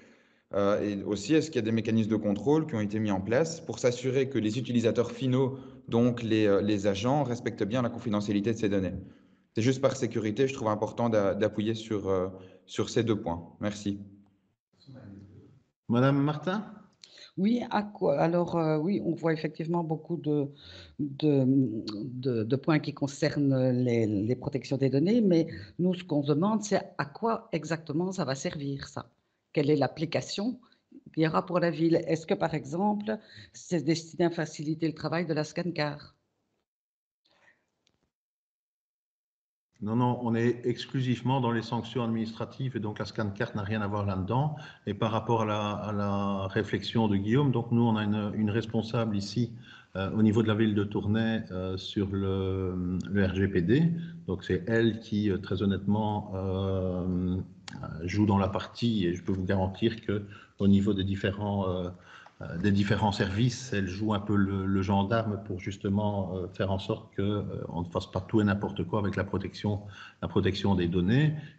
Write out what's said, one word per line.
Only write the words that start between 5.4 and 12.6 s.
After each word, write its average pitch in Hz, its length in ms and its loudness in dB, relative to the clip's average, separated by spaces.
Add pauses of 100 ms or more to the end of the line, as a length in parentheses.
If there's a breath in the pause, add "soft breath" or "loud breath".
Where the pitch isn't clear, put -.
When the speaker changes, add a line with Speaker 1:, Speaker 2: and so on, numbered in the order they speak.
Speaker 1:
donc 120 340 2
les, 110 220 4
euh, 98 160 6
les 104 260 2
agents, 120 360 2
respectent 117 420 -4
bien 123 160 0
la 117 80 0
confidentialité 104 640 0
de 104 40 -4
ces 107 120 0
données ? 92 240 0 (600 loud breath)
C'est 113 60 2
juste 131 200 2
par 131 160 2
sécurité, 110 500 0
je 131 60 -6
trouve 110 160 -4
important 107 400 -2
d'a-, 98 260 2
d'appuyer 107 380 0
sur, 107 340 -4
euh, 95 220 0 (360 loud breath)